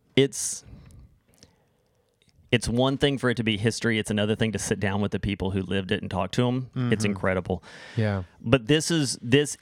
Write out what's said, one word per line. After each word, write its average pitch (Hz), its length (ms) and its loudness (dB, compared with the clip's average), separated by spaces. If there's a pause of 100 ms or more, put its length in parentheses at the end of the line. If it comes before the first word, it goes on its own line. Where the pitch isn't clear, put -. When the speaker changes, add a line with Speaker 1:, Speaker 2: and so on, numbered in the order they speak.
(160)
Speaker 1:
it's, - 480 2 (1900)
it's 120 160 2
one 127 300 0
thing 139 220 0
for 127 100 0
it 117 80 2
to 117 80 -2
be 107 140 0
history. 110 400 0
It's 104 120 -4
another 104 240 0
thing 110 180 0
to 98 60 -4
sit - 220 -2
down 101 220 0
with 101 100 -2
the 98 80 -4
people 98 300 -2
who 95 120 0
lived 95 300 -2
it 101 80 0
and - 100 -10
talk 92 220 -2
to 123 160 0
'em. 127 260 -4
It's 120 300 0
Speaker 2:
Mm-hmm. - 20 2
Speaker 1:
incredible. 95 560 0 (340)
Speaker 2:
Yeah. 104 260 2 (180)
Speaker 1:
But 117 260 2
this 156 240 2
is, 147 300 0
this 139 420 4